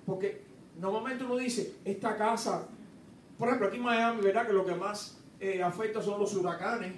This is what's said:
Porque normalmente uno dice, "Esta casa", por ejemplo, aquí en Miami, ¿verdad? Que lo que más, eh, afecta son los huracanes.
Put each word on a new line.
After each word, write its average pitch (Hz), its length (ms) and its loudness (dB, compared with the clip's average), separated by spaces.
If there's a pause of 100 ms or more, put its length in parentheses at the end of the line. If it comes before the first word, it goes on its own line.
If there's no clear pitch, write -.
Porque 190 380 -2 (380)
normalmente 233 420 -2
uno 247 140 0
dice, 240 380 -2 (100)
"Esta 214 320 -2
casa", 214 500 0 (720)
por 233 80 0
ejemplo, 247 220 4
aquí 220 80 -2
en 240 80 -4
Miami, 233 360 2
¿verdad? 208 280 4
Que - 40 2
lo 185 140 4
que 175 80 0
más, 202 420 -4 (220)
eh, 190 240 0
afecta 214 400 -2
son 202 160 0
los 202 160 2
huracanes. 180 640 -2